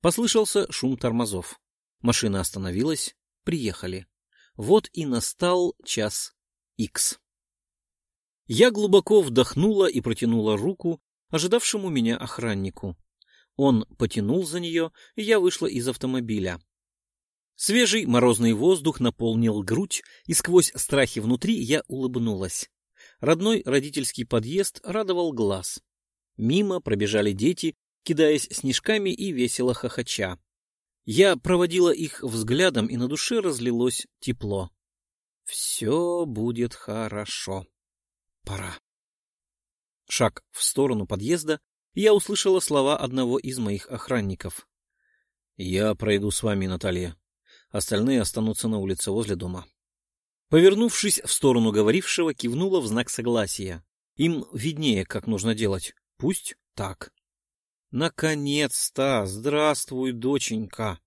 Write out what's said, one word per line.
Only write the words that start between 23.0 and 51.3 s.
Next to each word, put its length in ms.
Родной 460
родительский 600
подъезд 580
радовал 480
глаз. 500
Мимо 440
пробежали 500
дети, 440
кидаясь 480
снежками 580
и 220
весело 420
хохоча. 640
Я 320
проводила 540
их 320
взглядом, 640
и 100
на 100
душе 320
разлилось 640
тепло. 520
«Всё 800
будет 480
хорошо. 920
Пора». 340
Шаг 440
в 120
сторону 440
подъезда, 520
и 80
я 120
услышала 460
слова 380
одного 420
из 180
моих 300
охранников. 800
«Я 380
пройду 360
с 120
вами, 240
Наталья. 500
Остальные 520
останутся 460
на 100
улице 340
возле 240
дома». 300
Повернувшись 760
в 80